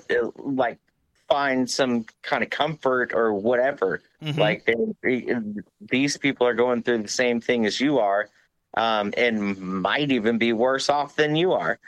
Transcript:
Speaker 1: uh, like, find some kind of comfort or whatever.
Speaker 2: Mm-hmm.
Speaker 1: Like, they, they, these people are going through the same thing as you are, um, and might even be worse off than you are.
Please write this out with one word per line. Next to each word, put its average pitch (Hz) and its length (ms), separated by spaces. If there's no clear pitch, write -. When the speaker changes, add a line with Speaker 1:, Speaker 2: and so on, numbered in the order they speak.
Speaker 1:
uh, 117 280
like, 131 420
find 135 420
some 120 360
kind 131 220
of - 80
comfort 131 640
or 113 200
whatever. 113 680
Speaker 2:
Mm-hmm. 156 160
Speaker 1:
Like, 107 260
they, 117 100
they, 120 320
these 131 360
people 123 300
are 120 60
going 120 300
through 120 200
the 101 40
same 120 340
thing 117 240
as 98 160
you 139 180
are, 104 300
um, 107 420
and 107 420
might 95 520
even 117 260
be 117 160
worse 131 360
off 143 260
than 151 200
you 175 180
are. 110 340